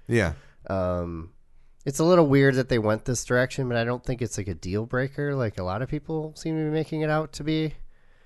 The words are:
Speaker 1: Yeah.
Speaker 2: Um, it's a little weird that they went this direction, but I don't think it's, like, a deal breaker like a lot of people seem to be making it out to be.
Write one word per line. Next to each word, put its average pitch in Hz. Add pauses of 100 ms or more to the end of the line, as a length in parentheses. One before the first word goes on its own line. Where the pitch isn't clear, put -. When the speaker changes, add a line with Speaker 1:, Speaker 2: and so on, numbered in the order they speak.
Speaker 1:
Yeah. 107 (340)
Speaker 2:
Um, 87 (560)
it's 143
a 160
little 170
weird 139
that 127
they 123
went 107
this 123
direction, 127
but 120
I 117
don't 123
think 123
it's, 113
like, 98
a 90
deal 98
breaker 139
like 120
a 95
lot 92
of 131
people 156
seem 160
to 156
be 151
making 156
it 156
out 156
to -
be. 156 (500)